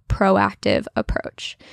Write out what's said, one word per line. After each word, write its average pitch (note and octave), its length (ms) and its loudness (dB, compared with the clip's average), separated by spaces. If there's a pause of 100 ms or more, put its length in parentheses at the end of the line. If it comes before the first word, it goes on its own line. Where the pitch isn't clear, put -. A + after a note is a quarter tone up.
proactive G3 760 2 (100)
approach. - 640 -6 (160)